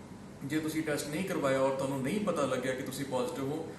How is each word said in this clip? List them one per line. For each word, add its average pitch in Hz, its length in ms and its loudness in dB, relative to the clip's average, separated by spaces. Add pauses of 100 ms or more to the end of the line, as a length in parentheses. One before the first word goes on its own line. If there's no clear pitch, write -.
(440)
ਜੇ 151 160 0
ਤੁਸੀਂ 156 220 0
ਟੈਸਟ 147 260 0
ਨਹੀਂ 170 160 -2
ਕਰਵਾਇਆ 139 360 2
ਔਰ 135 140 4
ਤੁਹਾਨੂੰ 135 280 0
ਨਹੀਂ 202 220 2
ਪਤਾ 147 220 2
ਲੱਗਿਆ 127 280 0
ਕਿ 131 80 -4
ਤੁਸੀਂ 135 220 -4
ਪੋਜ਼ਿਟਿਵ 131 440 0
ਹੋ, 151 300 -4